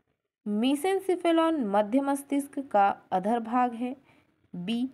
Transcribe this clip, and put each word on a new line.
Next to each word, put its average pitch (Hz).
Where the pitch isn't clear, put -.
mesencephalon 330
मध्य 208
मस्तिष्क 277
का 196
अधर 208
भाग 240
है, 247
बी 233